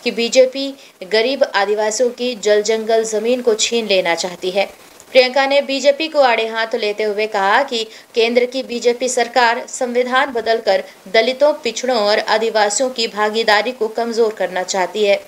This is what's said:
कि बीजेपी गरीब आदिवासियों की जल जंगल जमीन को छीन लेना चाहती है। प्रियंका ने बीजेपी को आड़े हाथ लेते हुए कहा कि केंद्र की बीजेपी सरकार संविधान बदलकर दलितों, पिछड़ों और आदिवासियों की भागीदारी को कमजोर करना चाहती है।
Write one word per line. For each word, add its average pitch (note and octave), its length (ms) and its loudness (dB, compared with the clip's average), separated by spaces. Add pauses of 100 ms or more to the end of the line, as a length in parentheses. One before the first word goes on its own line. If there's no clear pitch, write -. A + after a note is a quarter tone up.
कि A#3+ 80 0
बीजेपी B3+ 600 0 (380)
गरीब A#3+ 320 0 (100)
आदिवासियों G#3+ 580 0
की B3 240 -4
जल G#3 280 2
जंगल A3 420 0
जमीन A3+ 360 -2
को A#3 140 2
छीन A#3 300 -2
लेना G3 300 2
चाहती F3+ 340 -6
है। G3 200 -2 (420)
प्रियंका B3+ 340 4
ने C#4 160 2
बीजेपी C#4 460 0
को D4+ 120 0
आड़े A3+ 280 4
हाथ A3+ 260 -4
लेते G#3 280 -2
हुए G#3+ 240 -2
कहा G#3+ 360 2
कि B3 200 -4 (320)
केंद्र A#3+ 300 2
की B3+ 180 -4
बीजेपी A#3+ 460 -2
सरकार A#3+ 600 2
संविधान B3+ 640 -2
बदलकर A3+ 500 0 (300)
दलितों, B3+ 420 2
पिछड़ों A#3+ 440 -4
और G#3 200 2 (100)
आदिवासियों G#3+ 640 0
की A#3 160 -4
भागीदारी G#3+ 680 0
को A3+ 160 -4
कमजोर A3+ 500 0
करना F#3 260 -2
चाहती F#3+ 400 -2
है। G3+ 240 2